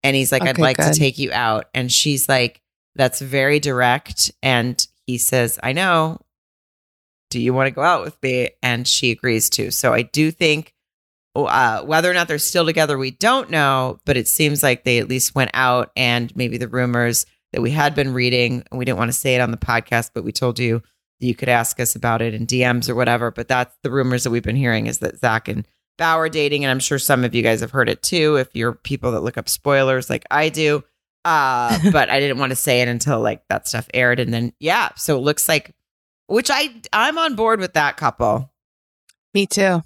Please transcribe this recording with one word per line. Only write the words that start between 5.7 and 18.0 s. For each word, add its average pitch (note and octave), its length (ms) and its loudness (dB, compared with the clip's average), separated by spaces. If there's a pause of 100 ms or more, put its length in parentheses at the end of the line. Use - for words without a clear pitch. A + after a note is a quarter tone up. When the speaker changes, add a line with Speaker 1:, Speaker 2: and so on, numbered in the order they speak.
Speaker 1:
know. E3 480 0 (1080)
Do B2 120 -4
you B2 120 2
wanna C3+ 180 2
go C3 100 -6
out D#3 220 2
with - 200 -12
me?" B2+ 280 0 (120)
And B2 240 -2
she - 240 0
agrees A2+ 400 0
to. G#2 200 -4
So A#2+ 220 0
I A#2 100 2
do D#3 280 0
think, D#3 420 -2 (640)
uh, B2 480 2
whether D#3+ 260 0
or F3+ 40 0
not F3 140 0
they're D3 120 -4
still E3+ 260 0
together, D3+ 320 0
we C3 140 -4
don't B3 380 0
know. C3+ 560 0
But C3+ 120 2
it A2 100 -2
seems D3 360 2
like B2+ 220 2
they A#2+ 140 2
at - 100 -4
least B2+ 260 -2
went C3 180 0
out, B2 440 0
and A#2+ 380 0
maybe A#2+ 220 -4
the A#2+ 120 -6
rumors A#2+ 560 0 (260)
that B2 100 -2
we A2+ 100 0
had D3 220 2
been C3+ 200 0